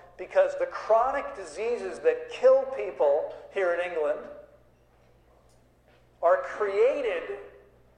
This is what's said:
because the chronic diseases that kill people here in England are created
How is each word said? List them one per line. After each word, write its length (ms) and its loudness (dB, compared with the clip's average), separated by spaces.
because 400 2
the 100 -2
chronic 680 0
diseases 640 -6
that 320 0
kill 320 6
people 580 0
here 200 0
in 180 -4
England 280 -2
are 140 6
created 840 0